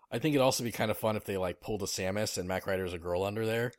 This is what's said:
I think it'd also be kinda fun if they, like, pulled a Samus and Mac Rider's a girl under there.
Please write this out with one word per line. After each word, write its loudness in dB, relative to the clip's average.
I 0
think 2
it'd 6
also 4
be -2
kinda 0
fun 0
if -6
they, -2
like, -2
pulled -4
a -2
Samus -2
and -2
Mac -2
Rider's 0
a -4
girl 0
under -2
there. 0